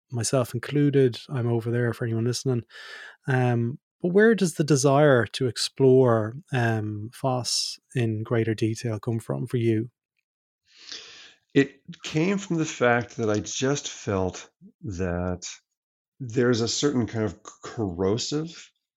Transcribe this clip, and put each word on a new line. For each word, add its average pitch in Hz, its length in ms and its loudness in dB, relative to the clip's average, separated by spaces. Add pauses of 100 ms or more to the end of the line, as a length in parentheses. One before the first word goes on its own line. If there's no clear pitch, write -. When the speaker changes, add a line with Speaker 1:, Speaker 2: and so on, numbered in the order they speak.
Speaker 1:
myself 120 440 -2
included. 139 680 2 (100)
I'm 120 180 -2
over 117 220 0
there 120 240 0
for 127 120 -6
anyone 113 180 -2
listening. 120 400 -2 (640)
Um, 123 500 0 (240)
but 175 120 -2
where 220 220 6
does 185 180 0
the 160 100 -2
desire 139 640 6
to - 220 -4
explore, 123 880 4 (180)
um, 110 600 -2
fos - 640 -4 (160)
in 110 300 -2
greater 113 300 0
detail 110 460 -2
come 113 200 -4
from 135 280 -6
for 127 100 -4
you? 113 320 0 (1600)
Speaker 2:
It 139 280 2 (220)
came 180 340 0
from 180 200 -4
the 156 80 0
fact 120 520 0
that 113 120 0
I 107 100 2
just 135 500 -2
felt 92 600 -4 (340)
that 90 680 -4 (680)
there's 120 420 2
a 117 80 0
certain 127 380 0
kind 110 180 -2
of 95 80 -2
c-, - 60 -20 (240)
corrosive, 113 1080 -4 (260)